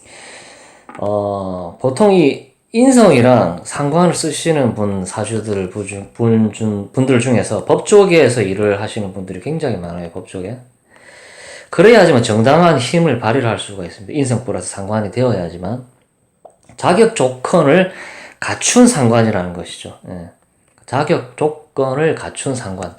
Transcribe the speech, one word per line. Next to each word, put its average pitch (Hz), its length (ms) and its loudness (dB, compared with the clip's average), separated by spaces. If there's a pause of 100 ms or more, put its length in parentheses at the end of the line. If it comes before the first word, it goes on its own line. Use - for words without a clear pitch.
(1000)
어, 98 800 -6
보통 190 320 2
이 165 400 2 (220)
인성이랑 127 920 4
상관을 151 500 0
쓰시는 147 600 -2
분, 101 300 -4
사주들 104 640 -6
부-, 104 160 -8 (300)
분 113 400 2
중-, 104 360 -6
분들 131 300 2
중에서 110 460 -2
법 156 180 0
쪽에서 165 560 4
일을 101 400 -2
하시는 104 320 -8
분들이 92 280 -12
굉장히 143 360 -6
많아요, 87 340 -10
법 87 160 -14
쪽에. 98 300 -10 (1120)
그래야지만 175 540 6
정당한 139 560 4
힘을 156 400 0
발휘를 117 280 0
할 104 120 -2
수가 98 260 -12
있습니다. 98 340 -10
인성 123 280 -2
플러스 95 240 -6
상관이 101 400 -6
되어야지만 98 720 -4 (960)
자격 185 360 2
조건을 151 800 2 (480)
갖춘 240 460 2
상관이라는 113 640 0
것이죠. - 460 -14 (100)
예. 87 220 -14 (560)
자격 139 500 -4
조건을 143 800 -4
갖춘 - 400 -8
상관. 95 440 -10